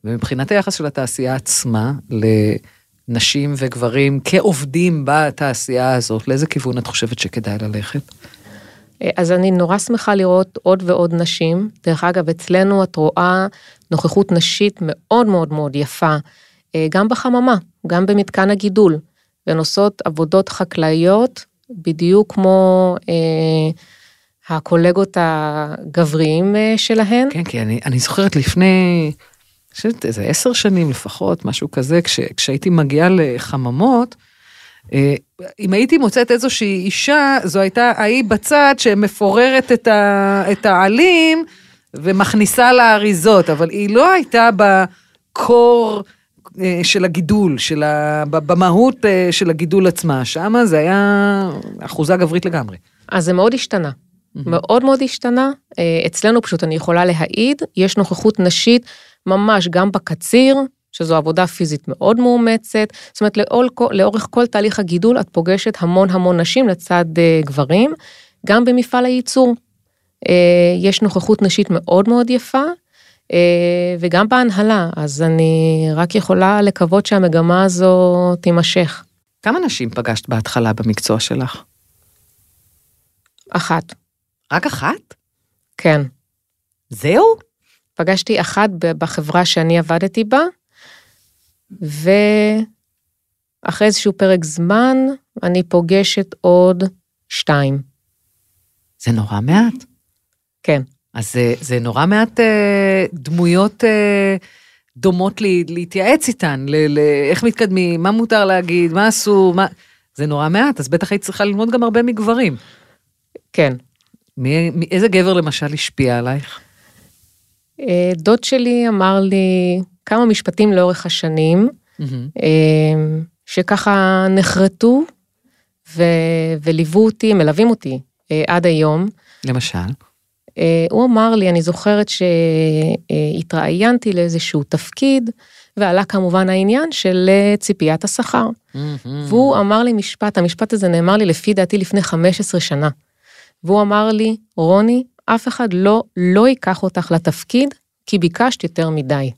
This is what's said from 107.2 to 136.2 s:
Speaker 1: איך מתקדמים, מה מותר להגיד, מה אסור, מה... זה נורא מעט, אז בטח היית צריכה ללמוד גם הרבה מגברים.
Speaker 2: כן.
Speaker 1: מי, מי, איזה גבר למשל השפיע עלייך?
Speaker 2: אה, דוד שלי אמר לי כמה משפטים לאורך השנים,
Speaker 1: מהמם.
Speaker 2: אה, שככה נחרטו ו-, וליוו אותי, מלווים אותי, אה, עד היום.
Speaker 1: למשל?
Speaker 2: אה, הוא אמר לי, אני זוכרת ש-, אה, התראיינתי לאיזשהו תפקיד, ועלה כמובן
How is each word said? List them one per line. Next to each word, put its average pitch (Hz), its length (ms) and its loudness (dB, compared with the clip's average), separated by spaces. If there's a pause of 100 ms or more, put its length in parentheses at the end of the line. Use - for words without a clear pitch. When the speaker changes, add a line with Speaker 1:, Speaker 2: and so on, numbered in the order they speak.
Speaker 1:
איך 180 140 -2
מתקדמים, 185 580 0
מה 180 80 2
מותר 226 340 2
להגיד, 180 480 0
מה 196 160 2
אסור, 196 460 2
מה... 190 120 0 (480)
זה 147 120 -4
נורא 147 220 -2
מעט, 226 320 0
אז 127 80 -8
בטח 170 240 -2
היית 202 100 -4
צריכה 196 220 -6
ללמוד 208 260 -2
גם 240 120 0
הרבה 233 200 0
מגברים. 226 540 -2 (960)
Speaker 2:
כן. 143 200 0 (640)
Speaker 1:
מי, 156 340 -2
מי, 160 200 -4
איזה 190 180 2
גבר 185 240 2
למשל 151 420 -2
השפיע 127 440 -2
עלייך? 131 420 -6 (1200)
Speaker 2:
אה, 180 360 0
דוד 208 280 2
שלי 240 440 0
אמר 196 320 2
לי 185 600 0 (260)
כמה 233 200 2
משפטים 208 460 0
לאורך 180 340 0
השנים, 165 640 0 (300)
Speaker 1:
מהמם. 131 300 -8 (140)
Speaker 2:
אה, 156 760 2 (280)
שככה 190 840 0
נחרטו 190 720 2 (920)
ו-, 170 60 0 (600)
וליוו 165 420 2
אותי, 214 300 0
מלווים 170 360 2
אותי, 135 280 -4 (320)
אה, 156 180 -2
עד 175 180 0
היום. 160 420 2 (360)
Speaker 1:
למשל? 127 340 -4 (800)
Speaker 2:
אה, 165 320 0
הוא 220 140 2
אמר 226 300 2
לי, 190 160 2
אני 170 120 2
זוכרת 208 460 0
ש-, - 140 -6 (880)
אה, 151 60 -2 (220)
התראיינתי 180 760 -2
לאיזשהו 165 500 -2
תפקיד, 262 680 -2 (460)
ועלה 196 280 0
כמובן 185 440 0